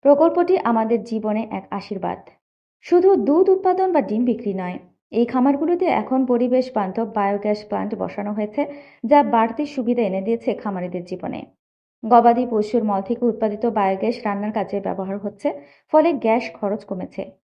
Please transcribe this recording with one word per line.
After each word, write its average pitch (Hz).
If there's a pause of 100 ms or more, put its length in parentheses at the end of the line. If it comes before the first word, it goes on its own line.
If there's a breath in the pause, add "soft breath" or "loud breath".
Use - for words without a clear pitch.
প্রকল্পটি 339
আমাদের 226
জীবনে 214
এক 190
আশীর্বাদ। 190 (640)
শুধু 359
দুধ 294
উৎপাদন 370
বা 311
ডিম 214
বিক্রি 202
নয়, 185 (320)
এই 233
খামারগুলোতে 285
এখন 262
পরিবেশ 254
বান্ধব 214
বায়োগ্যাস 208
প্ল্যান্ট 202
বসানো 196
হয়েছে, 214 (300 loud breath)
যা 285
বাড়তি 233
সুবিধা 240
এনে 190
দিয়েছে 226
খামারিদের 180
জীবনে। - (600)
গবাদি 240
পশুর 214
মল 202
থেকে 233
উৎপাদিত 214
বায়োগ্যাস 208 (100)
রান্নার 208
কাজে 208
ব্যবহার 190
হচ্ছে, 202 (320 loud breath)
ফলে 311
গ্যাস 233
খরচ 214
কমেছে। 185 (140)